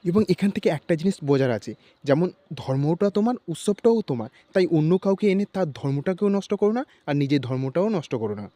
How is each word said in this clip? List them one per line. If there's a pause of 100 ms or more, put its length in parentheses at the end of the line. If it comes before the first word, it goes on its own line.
(100)
এবং (120)
এখান
থেকে (100)
একটা
জিনিস (120)
বোঝার
আছে, (320)
যেমন (340)
ধর্মটা (100)
তোমার, (160)
উৎসবটাও (120)
তোমার, (240)
তাই (120)
অন্য (120)
কাউকে
এনে (100)
তার (100)
ধর্মটাকেও
নষ্ট (100)
করো
না (260)
আর
নিজের
ধর্মটাও
নষ্ট (100)
করো
না।